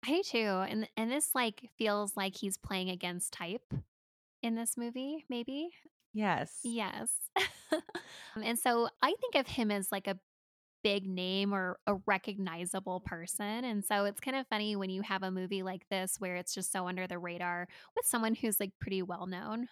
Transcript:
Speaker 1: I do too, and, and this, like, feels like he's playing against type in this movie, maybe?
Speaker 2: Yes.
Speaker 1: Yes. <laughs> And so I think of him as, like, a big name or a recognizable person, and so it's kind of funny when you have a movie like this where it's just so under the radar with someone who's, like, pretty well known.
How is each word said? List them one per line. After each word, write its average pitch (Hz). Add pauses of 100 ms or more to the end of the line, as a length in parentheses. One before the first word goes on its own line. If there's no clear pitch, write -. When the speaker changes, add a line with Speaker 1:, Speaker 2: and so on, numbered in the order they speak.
Speaker 1:
I 254
do 359
too, -
and, 208 (100)
and 226
this, 294
like, 240
feels 208
like 196
he's 196
playing 185
against 180
type 185 (680)
in 226
this 226
movie, 254
maybe? 262 (440)
Speaker 2:
Yes. 190
Speaker 1:
Yes. 226 (280)
<laughs> 381 (1000)
And 226
so 233 (140)
I 285
think 494
of 269
him 226
as, 202
like, 196
a 190 (680)
big 202
name 190
or 185
a 208 (100)
recognizable 185
person, 202
and 208
so 202
it's 202
kind 262
of 262
funny 208
when 190
you 185
have 190
a 185
movie 185
like 185
this 190
where 180
it's 180
just 190
so 185
under 185
the 175
radar 175 (300)
with 494
someone 226
who's, 220
like, 196
pretty 190
well 180
known. 214